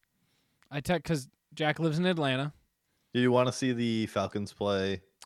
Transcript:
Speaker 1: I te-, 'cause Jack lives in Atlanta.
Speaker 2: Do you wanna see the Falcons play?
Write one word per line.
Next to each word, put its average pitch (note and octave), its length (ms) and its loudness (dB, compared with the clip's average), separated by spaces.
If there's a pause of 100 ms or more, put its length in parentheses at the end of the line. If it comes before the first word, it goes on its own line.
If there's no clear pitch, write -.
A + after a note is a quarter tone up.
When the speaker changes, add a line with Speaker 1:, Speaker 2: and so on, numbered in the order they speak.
(720)
Speaker 1:
I C#3+ 100 -6
te-, F3 200 -2
'cause C#3+ 280 -4 (260)
Jack D3+ 260 0
lives D#3 180 0
in F3+ 80 0
Atlanta. D3 460 0 (640)
Speaker 2:
Do B2 60 2
you B2 120 4
wanna B2+ 180 4
see B2+ 220 0
the A2+ 340 0
Falcons G2+ 460 -4
play? G2 500 0 (240)